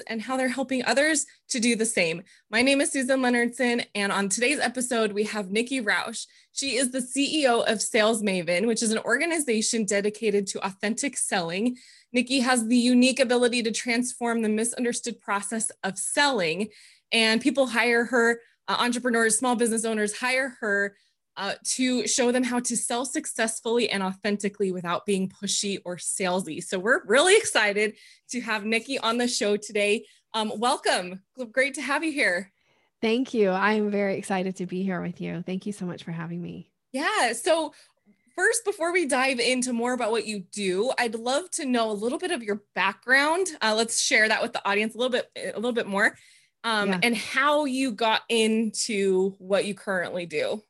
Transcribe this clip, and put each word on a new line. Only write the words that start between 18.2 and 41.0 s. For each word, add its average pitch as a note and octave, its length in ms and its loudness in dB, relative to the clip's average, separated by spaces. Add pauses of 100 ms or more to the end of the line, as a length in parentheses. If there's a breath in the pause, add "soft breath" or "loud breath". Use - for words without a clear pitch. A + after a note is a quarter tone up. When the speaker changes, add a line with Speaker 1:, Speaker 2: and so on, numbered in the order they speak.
Speaker 1:
uh, G3 100 0
entrepreneurs, A#3 580 2
small B3 200 0
business A3 280 0
owners G#3+ 360 0
hire B3+ 400 -2
her, G3+ 360 0 (420 soft breath)
uh, G3 160 -4 (100)
to B3+ 420 0
show A#3+ 240 2
them B3+ 140 2
how A#3+ 160 -2
to A#3+ 160 -4
sell B3 300 -2
successfully A#3+ 840 -2
and G3 140 -2
authentically G3 680 -2
without F3 360 -4
being F#3+ 240 0
pushy G3 560 -4
or F3+ 100 -8
salesy. F3+ 680 -4
So - 160 -6
we're B3 280 0
really D#4 320 6
excited G#3+ 580 0 (360 loud breath)
to A#3+ 100 -6
have G#3+ 240 -4
Nikki A3+ 340 -2
on A3+ 180 0
the B3 120 2
show G#3 260 0
today. G#3 500 -2 (280 loud breath)
Um, A3 240 -2
welcome. A#3 640 0 (180)
G-, B3+ 60 -8
great C4 300 0
to D4+ 60 -6
have C#4+ 220 -2
you D#4+ 80 -2
here. G3 400 0 (500)
Speaker 2:
Thank A#3 320 0
you. G#3 160 4
I G3 240 2
am G#3+ 160 0
very G3+ 280 0
excited F#3+ 400 -4
to F3+ 80 -6
be F#3 180 -4
here F#3 180 -2
with F3 200 -8
you. F3 240 -6
Thank F#3 200 -6
you G#3 60 -6
so F#3+ 140 -10
much - 180 -8
for F3 80 -10
having E3+ 300 -8
me. E3+ 280 -12 (220)
Speaker 1:
Yeah. D#4 400 0
So D#4 420 0 (640 loud breath)
first, A4 300 2
before F4 260 -2
we F4 140 2
dive C4 340 2
into B3+ 320 0
more A#3+ 220 0
about A#3+ 180 0
what A3+ 160 0
you G#3+ 140 -6 (100)
do, G3 480 0
I'd A#3 160 0